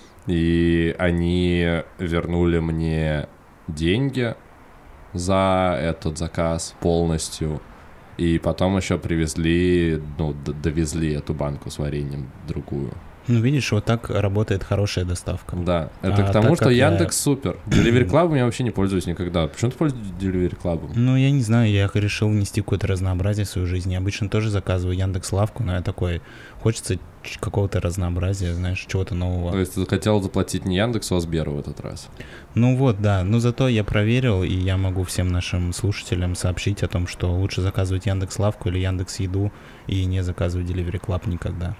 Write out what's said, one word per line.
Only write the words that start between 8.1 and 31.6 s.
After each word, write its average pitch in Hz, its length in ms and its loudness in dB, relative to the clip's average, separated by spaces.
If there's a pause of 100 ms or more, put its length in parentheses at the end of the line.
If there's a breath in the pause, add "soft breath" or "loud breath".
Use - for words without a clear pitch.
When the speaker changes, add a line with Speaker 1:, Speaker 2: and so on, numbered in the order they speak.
Speaker 1:
И 82 200 2
потом 92 380 0
еще 90 220 0
привезли, 82 1000 2 (180)
ну, 76 140 -2
д-, 71 200 -8
довезли 78 600 -2
эту 73 220 -4
банку 73 360 -6
с - 80 -10
вареньем 71 520 -6 (180)
другую. 71 440 -6 (360)
Speaker 2:
Ну, 120 120 4
видишь, 127 320 0
вот 104 120 2
так 113 240 0
работает 101 540 0
хорошая 98 420 0
доставка. 90 520 -6
Speaker 1:
Да, 87 340 0 (100)
это 101 240 2
Speaker 2:
А 98 40 2
Speaker 1:
к 98 40 2
тому, 110 180 6
Speaker 2:
так 170 80 4
Speaker 1:
что - 80 2
Speaker 2:
как 123 80 6
я 135 160 6
Speaker 1:
Яндекс - 280 2
супер. 131 440 0
Speaker 2:
<clears throat> - 40 -16
Speaker 1:
Delivery 110 420 6
Club 156 280 4
я 123 80 4
вообще 120 180 0
не 117 80 -2
пользуюсь 95 360 0
никогда. 85 420 0
Почему - 240 -2
ты - 40 -16
пользуешься 120 440 -2
Delivery 90 420 0
Club? 82 320 -2
Speaker 2:
Ну, 123 220 4
я 135 160 4
не 139 100 4
знаю, 113 300 4
я 98 200 4
решил 104 360 0
внести 104 320 0
какое-то 98 260 -2
разнообразие 95 580 0
в 95 40 -4
свою 90 180 -2
жизнь. 90 240 -2
Я 92 80 -2
обычно 98 300 -2
тоже 107 200 0
заказываю 92 480 0
Яндекс.Лавку, 95 680 -2
но 90 100 -2
я 87 80 -2
такой, 87 400 -4 (400 loud breath)
хочется 110 360 -2 (260)
ч-, - 160 -12
какого-то 98 400 -2
разнообразия, 90 760 -2
знаешь, 90 340 -4
чего-то 92 280 -2
нового. 90 340 -2
Speaker 1:
То 95 80 0
есть 92 160 -2
ты 95 60 -2
захотел 98 420 2
заплатить 92 420 -2
не 92 120 0
Яндексу, 110 400 0
а 87 40 2
Сберу 80 340 -2
в 73 40 -4
этот 73 220 -8